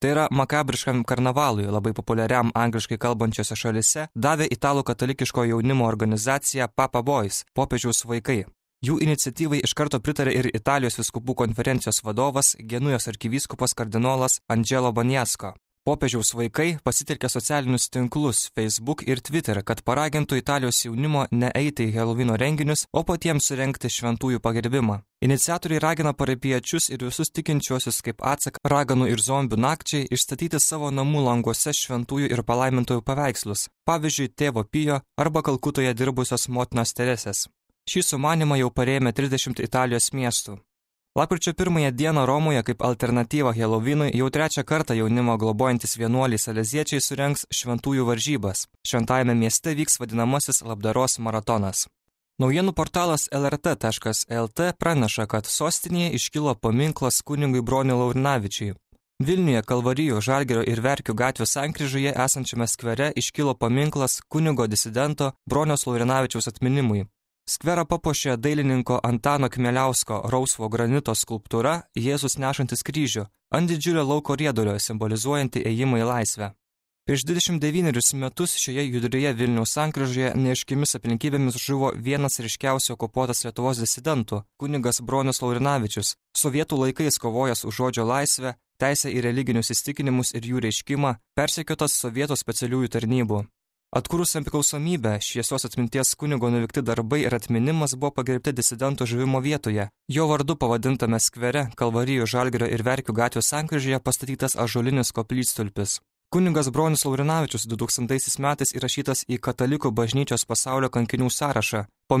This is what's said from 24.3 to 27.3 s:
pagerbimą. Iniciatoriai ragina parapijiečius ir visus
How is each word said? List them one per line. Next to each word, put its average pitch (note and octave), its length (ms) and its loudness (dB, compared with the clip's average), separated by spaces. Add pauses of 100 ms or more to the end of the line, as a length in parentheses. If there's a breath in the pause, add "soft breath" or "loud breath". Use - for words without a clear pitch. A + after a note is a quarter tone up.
pagerbimą. A#2 580 0 (260)
Iniciatoriai D#3 560 2
ragina D#3 320 2
parapijiečius C3 800 0
ir B2+ 120 -8
visus B2 280 -2